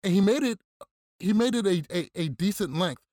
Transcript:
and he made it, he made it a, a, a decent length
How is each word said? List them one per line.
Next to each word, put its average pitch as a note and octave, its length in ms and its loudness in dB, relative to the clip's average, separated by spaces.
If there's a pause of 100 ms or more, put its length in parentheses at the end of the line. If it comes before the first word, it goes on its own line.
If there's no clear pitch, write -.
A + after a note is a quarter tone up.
and F3 100 0
he G3 80 4
made A#3+ 220 4
it, A#3 160 -2 (600)
he G3 140 0
made A#3 220 2
it A3 120 0
a, F3 160 2 (120)
a, F3 200 -4
a E3 140 -4
decent E3+ 460 -4
length E3 260 -2 (120)